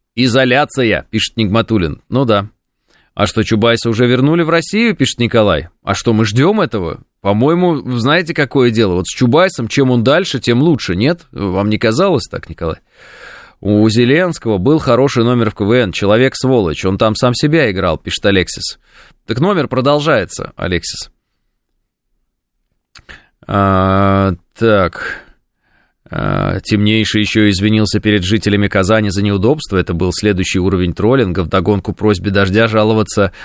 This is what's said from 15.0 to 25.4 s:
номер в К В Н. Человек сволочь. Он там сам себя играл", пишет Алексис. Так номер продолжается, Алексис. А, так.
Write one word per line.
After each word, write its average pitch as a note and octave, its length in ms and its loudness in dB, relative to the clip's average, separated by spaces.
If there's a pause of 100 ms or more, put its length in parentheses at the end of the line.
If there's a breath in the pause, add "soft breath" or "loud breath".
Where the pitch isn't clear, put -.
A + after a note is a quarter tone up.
номер A#2+ 260 0
в - 40 -16
К - 80 -6
В G2+ 100 2
Н. A#2+ 180 2
Человек A2 460 0
сволочь. A2 480 0
Он F#2+ 140 0
там A2 160 2
сам B2 200 0
себя D3+ 360 0
играл", F2 260 -2
пишет - 300 -8
Алексис. - 520 -2 (480 soft breath)
Так A2+ 140 -6
номер F3 260 0
продолжается, C3+ 920 -2
Алексис. - 540 -6 (2250 loud breath)
А, G2 880 2 (240)
так. G#2 640 0 (880 loud breath)